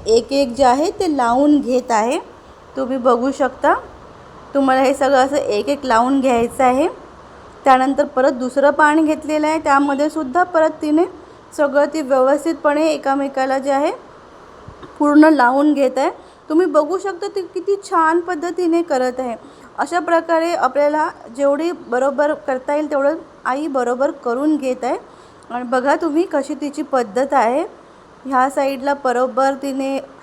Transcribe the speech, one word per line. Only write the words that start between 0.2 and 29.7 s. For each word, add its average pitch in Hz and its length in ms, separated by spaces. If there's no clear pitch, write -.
एक 277 200
जे 247 100
आहे 277 280
ते 349 260
लावून 269 420
घेत 247 320
आहे, 240 420
तुम्ही 269 200
बघू 247 340
शकता. 277 420
तुम्हाला 269 280
हे 269 120
सगळं 269 320
असं 277 100
एक 208 340
एक 285 140
लावून 254 360
घ्यायचं 240 440
आहे. 262 240
त्यानंतर 262 420
परत 277 260
दुसरं 254 380
पान 302 360
घेतलेलं 302 420
आहे, 311 120
त्यामध्ये 285 500
सुद्धा 311 340
परत 330 260
तिने 302 220
सगळं 285 280
ती 294 160
व्यवस्थितपणे 294 840
एकामेकाला 269 720
जे 269 120
आहे 285 200
पूर्ण 294 240
लावून 285 500
घेत 262 240
आहे. 285 120
तुम्ही 330 160
बघू 302 320
शकता 381 300
ती 392 140
किती 370 420
छान 330 360
पद्धतीने 339 600
करत 254 360
आहे. 247 180
अशा 330 220
प्रकारे 330 540
आपल्याला 294 560
जेवढी 285 340
बरोबर 262 640
करता 262 400
येईल 302 160
तेवढं 285 260
आई 285 220
बरोबर 254 440
करून 285 460
घेत 254 260
आहे. 277 140
आणि 247 100
बघा 254 320
तुम्ही 330 360
कशी 285 220
तिची 294 280
पद्धत 247 520
आहे. 254 280
ह्या 262 240
साईडला 277 440
बरोबर 262 600
तिने 269 460